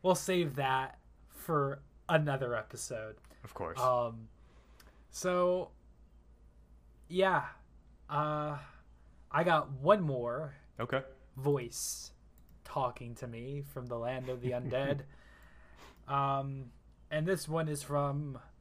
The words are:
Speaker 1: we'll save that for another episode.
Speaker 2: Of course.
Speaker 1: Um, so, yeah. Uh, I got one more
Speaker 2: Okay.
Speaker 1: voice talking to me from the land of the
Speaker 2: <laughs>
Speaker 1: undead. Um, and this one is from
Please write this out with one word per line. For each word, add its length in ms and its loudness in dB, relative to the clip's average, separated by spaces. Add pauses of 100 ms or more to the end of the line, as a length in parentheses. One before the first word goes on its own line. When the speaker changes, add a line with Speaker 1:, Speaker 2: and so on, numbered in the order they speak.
Speaker 1:
we'll 140 6
save 400 2
that 420 0 (320)
for 520 0 (280)
another 460 2
episode. 640 -8 (260)
Speaker 2:
Of 100 -14
course. 280 -6
Speaker 1:
Um, 480 2 (800)
so, 640 2 (1400)
yeah. 380 4 (640)
Uh, 480 0 (760)
I 120 4
got 280 4
one 300 4
more 540 -2 (240)
Speaker 2:
Okay. 240 0 (320)
Speaker 1:
voice 760 -2 (560)
talking 480 -2
to 120 -8
me 360 -8 (100)
from 140 -8
the 100 -4
land 320 -4
of 120 -4
the 100 -2
Speaker 2:
<laughs> 80 -2
Speaker 1:
undead. 420 0 (1120)
Um, 520 0 (440)
and 160 0
this 220 0
one 220 0
is 120 -4
from 560 -2 (240)